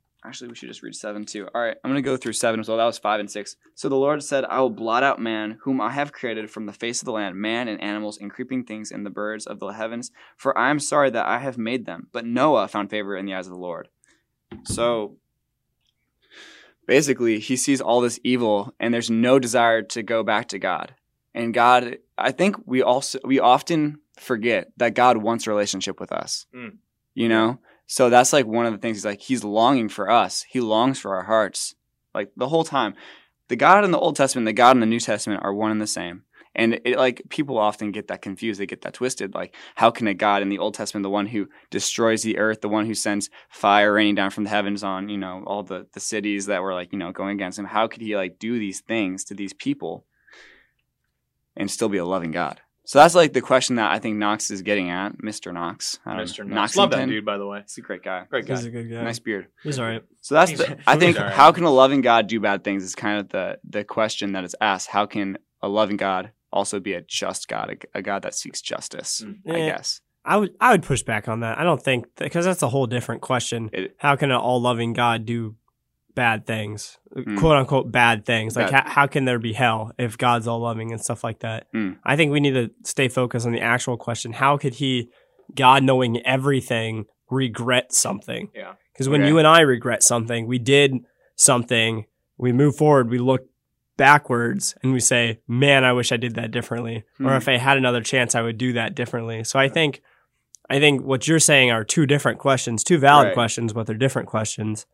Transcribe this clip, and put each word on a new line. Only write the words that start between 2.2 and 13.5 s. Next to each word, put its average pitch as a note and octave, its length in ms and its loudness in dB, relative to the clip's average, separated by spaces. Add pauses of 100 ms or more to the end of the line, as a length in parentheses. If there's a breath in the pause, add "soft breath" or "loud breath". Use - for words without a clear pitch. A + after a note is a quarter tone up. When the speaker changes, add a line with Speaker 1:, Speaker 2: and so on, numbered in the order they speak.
Speaker 1:
seven A2+ 260 0
as A2 80 -10
well. A2+ 100 -2
That A2+ 80 2
was A#2 140 -2
five G#2+ 200 -2
and G#2 120 -10
six. G2+ 240 -12 (180 soft breath)
"So - 160 -6
the C3+ 60 0
Lord C#3+ 260 0
said, C#3 240 -4
'I A#2+ 140 -4
will C3 100 2
blot A2+ 320 -2
out C#3 180 2
man, A2 420 -6
whom C3 200 -2
I G#2+ 120 -2
have C#3+ 180 -4
created A2 400 -8
from G#2+ 160 -12
the G2+ 60 -12
face A#2 280 -8
of - 60 -12
the B2+ 60 -6
land, G2+ 220 -6
man A2+ 320 -4
and G#2+ 140 -10
animals G#2 380 -8
and G2+ 100 -14
creeping B2+ 340 -8
things A2 280 -14
and G2+ 120 -12
the G2+ 60 -10
birds G#2 380 -10
of G#2+ 100 -12
the G2 120 -10
heavens, A2+ 420 -10 (260 soft breath)
for - 180 -2
I A#2+ 140 4
am D3 80 2
sorry C#3+ 320 2
that A2+ 160 -2
I A#2 140 -2
have C3 180 -8
made A#2 300 -6
them.' - 240 -14
But A#2 160 -8
Noah B2 400 2
found G2+ 240 -6
favor G2+ 260 -6
in F#2+ 80 -8
the G2 80 -8
eyes F#2 140 -8
of F#2 60 -16